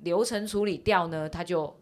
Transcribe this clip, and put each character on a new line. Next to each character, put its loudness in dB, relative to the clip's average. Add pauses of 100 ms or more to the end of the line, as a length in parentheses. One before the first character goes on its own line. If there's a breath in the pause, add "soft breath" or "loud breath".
流 2
程 -2
处 0
理 0
掉 2
呢， -4
它 -6
就 -2